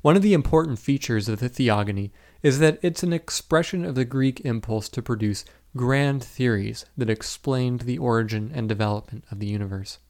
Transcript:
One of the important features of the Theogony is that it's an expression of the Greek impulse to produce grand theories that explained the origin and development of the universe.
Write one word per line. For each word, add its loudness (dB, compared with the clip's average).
One 6
of 6
the 6
important 2
features -2
of -2
the -2
Theogony 0
is 4
that 4
it's -2
an 0
expression -2
of -2
the 2
Greek 0
impulse -4
to -6
produce -2
grand 2
theories -2
that -2
explained -2
the -4
origin 0
and -4
development -2
of -10
the -4
universe. -6